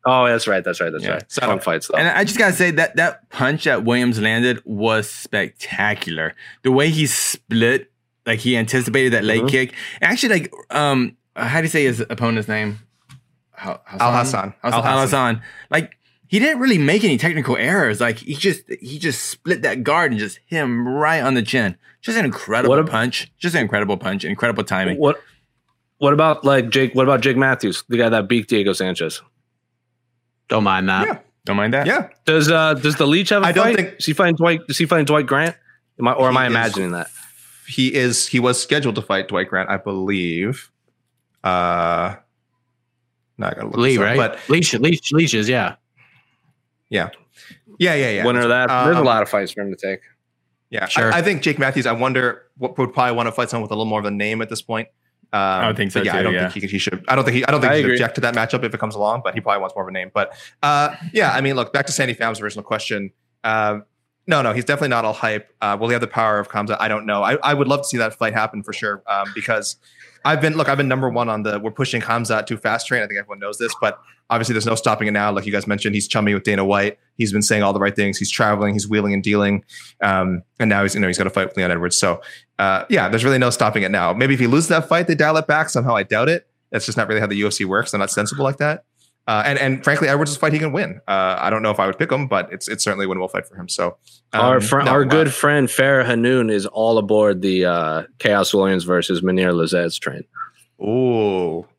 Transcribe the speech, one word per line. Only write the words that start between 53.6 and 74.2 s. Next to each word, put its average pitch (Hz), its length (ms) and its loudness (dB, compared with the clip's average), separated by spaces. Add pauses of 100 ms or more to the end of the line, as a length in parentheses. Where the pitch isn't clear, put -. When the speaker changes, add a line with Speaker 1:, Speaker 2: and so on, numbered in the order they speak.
Speaker 3:
with 104 100 -8
a - 20 -4
little 110 120 -2
more 107 140 -2
of 104 60 -4
a 101 40 -2
name 107 320 -2
at 110 80 -6
this 113 120 -8
point. 113 260 -6 (440)
Um, 104 80 2
Speaker 2:
I 95 260 2
would 107 100 0
think 101 140 -2
so 123 80 -2
Speaker 3:
but 98 80 0
yeah, 90 60 0
Speaker 2:
too, 90 60 0
Speaker 3:
I 95 40 0
don't 95 120 0
Speaker 2:
yeah. 90 140 0
Speaker 3:
think 98 160 -8
he, 95 60 -8
he 98 80 -2
should. 92 300 -4
I 131 80 4
don't 131 80 2
think 123 200 0
Speaker 1:
I 139 60 0
Speaker 3:
he 147 80 2
should 139 280 2
Speaker 1:
agree. 123 100 2
Speaker 3:
object 117 200 0
to - 40 -2
that 120 160 0
matchup 113 260 0
if 113 100 -4
it 117 60 -8
comes 107 160 -6
along. 107 300 -2
But 90 100 -4
he 113 60 -4
probably 101 220 0
wants 95 120 -8
more 98 80 -6
of 92 60 -8
a 92 40 -12
name. 92 220 -8
But, 101 180 -2 (300)
uh, 147 320 2 (180)
yeah, 170 200 2
I 127 80 0
mean, 135 160 0
look, 120 160 -2
back 139 140 0
to 139 60 -6
Sandy 123 220 -2
Pham's 113 260 -4
original 104 220 -8
question. 104 480 -4 (320)
Uh, 107 380 0 (480)
no, 151 140 2
no, 113 100 2
he's 120 120 -2
definitely 143 260 0
not 117 140 0
all 107 80 0
hype. 107 480 -4
Uh, 104 200 0
will 117 80 0
he 120 40 2
have 120 80 0
the 117 60 -4
power 107 320 0
of 101 100 -4
Khamzat? 104 300 -4
I 110 80 -2
don't 107 180 -2
know. 101 200 0
I, 117 180 2
I 143 100 2
would 139 140 0
love 143 140 0
to 143 80 -10
see 127 100 -6
that 110 160 -2
fight 113 180 -2
happen 110 300 -4
for 107 100 -12
sure. 101 360 -6
Um, 101 260 -2
because 107 420 -4 (480)
I've 147 160 2
been, 151 160 0
look, 147 120 0
I've 139 100 2
been 139 100 0
number 131 220 0
one 117 180 -2
on 107 140 -4
the, 104 160 -4
we're 107 140 -6
pushing 127 280 -2
Khamzat 113 460 -2
too 117 100 -6
fast 113 300 -2
train. 123 160 -2
I 104 60 -4
think 101 100 -8
everyone 101 220 -12
knows 104 180 -8
this, 117 220 -4
but 107 180 0 (320)